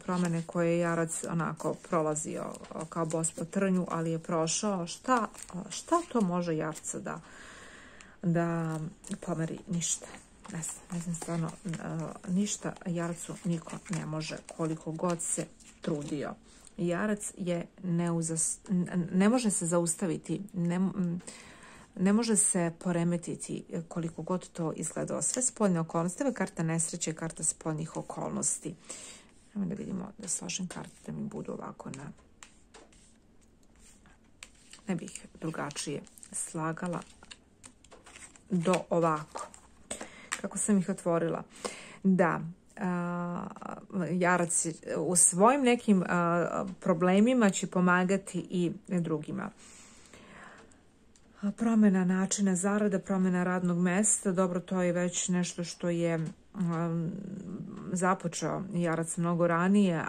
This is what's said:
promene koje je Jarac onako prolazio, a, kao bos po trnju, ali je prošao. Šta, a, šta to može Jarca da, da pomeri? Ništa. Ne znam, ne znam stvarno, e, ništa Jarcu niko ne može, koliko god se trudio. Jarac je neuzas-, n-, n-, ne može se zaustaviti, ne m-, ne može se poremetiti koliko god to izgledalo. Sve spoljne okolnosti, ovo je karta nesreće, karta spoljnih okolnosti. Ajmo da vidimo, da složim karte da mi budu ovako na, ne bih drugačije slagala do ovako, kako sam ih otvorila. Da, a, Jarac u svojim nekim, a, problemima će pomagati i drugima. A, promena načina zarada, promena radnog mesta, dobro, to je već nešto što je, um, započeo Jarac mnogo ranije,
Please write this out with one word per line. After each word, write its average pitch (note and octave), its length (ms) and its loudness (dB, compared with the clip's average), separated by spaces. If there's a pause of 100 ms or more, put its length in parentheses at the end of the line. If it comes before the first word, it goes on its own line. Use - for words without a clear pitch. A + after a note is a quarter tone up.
promene F3 420 0
koje E3+ 240 2
je E3+ 80 4
Jarac E3 460 0
onako D#3+ 500 -2 (140)
prolazio, D#3 560 0 (300)
a, - 140 -6
kao E3 180 -2
bos E3 260 -2
po E3+ 120 -8
trnju, F#3 460 0
ali E3 200 -2
je E3 80 0
prošao. E3+ 680 -2
Šta, - 420 0 (260)
a, - 160 -10
šta - 300 0 (120)
to A#3 80 2
može F3 360 0
Jarca D#3 420 -4
da, D#3 220 -8 (1000)
da E3 560 0 (480)
pomeri? E3 320 -4 (100)
Ništa. - 380 -2 (460)
Ne E3 100 -6
znam, - 300 -10
ne F3 80 -4
znam E3+ 140 -4
stvarno, E3 360 -4 (160)
e, F3 40 -4 (580)
ništa G3+ 440 0 (140)
Jarcu E3+ 480 -4 (100)
niko E3+ 280 -2 (180)
ne D#3 160 -4
može, D#3 300 -6 (200)
koliko D#3+ 360 -2
god E3 300 0
se - 240 -4 (340)
trudio. C#3+ 540 -4 (420)
Jarac G3 600 -2
je F3 300 -2 (180)
neuzas-, E3+ 760 0 (120)
n-, F3 220 4
n-, F3 200 0
ne F#3+ 160 6
može A#3+ 220 4
se - 160 0
zaustaviti, E3+ 760 0 (100)
ne E3+ 220 0
m-, F3+ 460 0 (760)
ne F#3+ 160 4
može A3+ 240 4
se E3+ 420 4
poremetiti E3+ 840 0 (240)
koliko E3 340 -4
god F3+ 260 -4
to D#3+ 280 -4
izgledalo. - 460 -4
Sve - 200 0
spoljne F#3+ 380 2
okolnosti, E3+ 420 -2
ovo C#4 80 2
je B3 40 0
karta - 280 -2
nesreće, E3 500 -2
karta E3 320 -8
spoljnih D#3+ 520 -4
okolnosti. - 800 -4 (800)
Ajmo G3 120 -4
da E3 80 -4
vidimo, - 440 -8
da F#3+ 100 -10
složim F3 380 -6
karte - 300 -12 (100)
da A3 60 -8
mi A3 100 -6
budu G#3 300 -8
ovako - 380 -10
na, C3+ 140 -12 (2750)
ne F#3+ 80 0
bih - 320 -8 (140)
drugačije D3 600 -6 (300)
slagala E3 680 -4 (1500)
do F3+ 240 4 (160)
ovako, D#3+ 560 2 (960)
kako G3 180 -6
sam G#3 200 4
ih F3 100 0
otvorila. E3+ 540 0 (600)
Da, F3 380 6 (400)
a, F3 640 -4 (640)
Jarac F3 560 2 (300)
u E3+ 200 0
svojim A#3 460 8
nekim, A#3+ 460 6
a, E3+ 560 2 (160)
problemima G3 680 6
će F3+ 160 0
pomagati F3+ 840 2
i F3 220 2 (160)
drugima. D#3 640 -2 (1900)
A, G3+ 80 0
promena G#3+ 540 6
načina F#3+ 520 2
zarada, G3+ 420 2
promena F#3 460 2
radnog F3+ 340 0
mesta, F#3 540 2
dobro, F3+ 280 2
to F#3 220 0
je F3 100 4
već F3 360 0
nešto F3+ 360 0
što F3 260 -4
je, E3+ 240 2 (400)
um, E3+ 560 0 (840)
započeo E3+ 680 0 (120)
Jarac E3 420 0
mnogo E3+ 300 2
ranije, F3 640 4